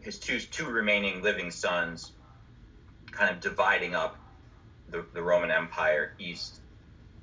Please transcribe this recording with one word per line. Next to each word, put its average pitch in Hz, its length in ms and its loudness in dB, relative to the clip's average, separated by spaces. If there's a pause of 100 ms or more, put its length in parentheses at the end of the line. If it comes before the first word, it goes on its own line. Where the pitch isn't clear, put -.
his 104 180 -12
two, 120 220 -2
two - 260 -6
remaining 101 560 0
living 90 280 0
sons 85 600 -2 (1000)
kind 98 200 2
of 87 100 -6
dividing 92 540 2
up 80 220 0 (720)
the, 85 220 -6
the 85 100 -6
Roman 87 280 4
Empire 82 680 2
east, - 420 -10 (640)